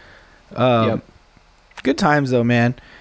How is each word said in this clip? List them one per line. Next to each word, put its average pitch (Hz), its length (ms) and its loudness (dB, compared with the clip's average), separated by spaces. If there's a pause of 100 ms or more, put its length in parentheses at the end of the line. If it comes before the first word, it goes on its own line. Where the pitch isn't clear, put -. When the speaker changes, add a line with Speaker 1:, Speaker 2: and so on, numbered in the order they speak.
(560)
Speaker 1:
Um, 117 320 0
Speaker 2:
Yep. 110 120 -4 (840)
Speaker 1:
good 277 160 -2
times, 147 320 0
though, 123 140 2
man. 120 300 0 (260)